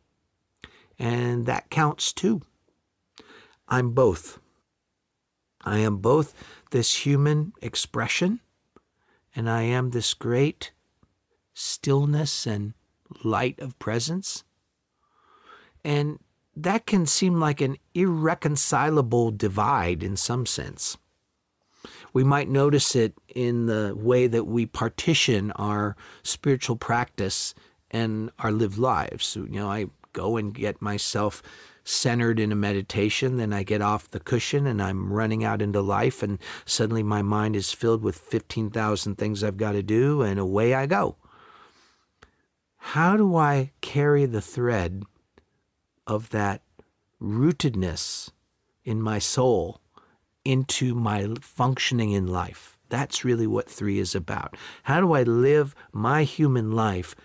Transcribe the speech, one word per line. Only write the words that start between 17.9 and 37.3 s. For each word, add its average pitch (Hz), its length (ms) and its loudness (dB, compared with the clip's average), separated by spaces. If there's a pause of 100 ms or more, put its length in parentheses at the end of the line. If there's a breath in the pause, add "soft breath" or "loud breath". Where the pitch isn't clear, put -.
irreconcilable 151 1400 2
divide 101 720 0
in 95 140 -4
some 123 280 -2
sense. - 520 -6 (1120 loud breath)
We 131 140 2
might 139 240 2
notice 139 460 2
it 113 180 2 (200)
in 120 340 0
the 107 280 0
way 123 320 4
that 117 180 0
we 117 200 0
partition 113 880 0
our 104 440 -4 (280 loud breath)
spiritual - 520 -2
practice - 800 -4 (360 soft breath)
and 110 500 -4
our 110 120 0
lived 107 260 0
lives. 110 600 -2
You 85 100 -8
know, 101 220 -6
I 104 160 -4 (260)
go 98 240 -2
and 104 180 -4
get 104 280 -6
myself 104 600 -2 (420 loud breath)
centered 117 560 0
in 107 120 0
a 104 40 0
meditation, 104 840 0
then 110 140 -2
I 101 120 -2
get 104 180 0
off 104 300 0
the 101 80 -8
cushion 139 480 0
and 107 160 0
I'm 95 280 -2
running 110 320 0
out 104 200 0
into 101 180 2
life, 104 400 0
and 101 160 -2 (260 loud breath)
suddenly 113 380 0
my 104 220 0
mind 107 320 0